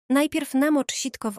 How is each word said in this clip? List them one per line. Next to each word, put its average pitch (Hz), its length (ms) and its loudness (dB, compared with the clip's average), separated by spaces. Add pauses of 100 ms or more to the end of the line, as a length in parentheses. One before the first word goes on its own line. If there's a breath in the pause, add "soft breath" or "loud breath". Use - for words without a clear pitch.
(100)
Najpierw 294 440 2
namocz 277 380 2
sitko - 380 -6
w 202 80 -10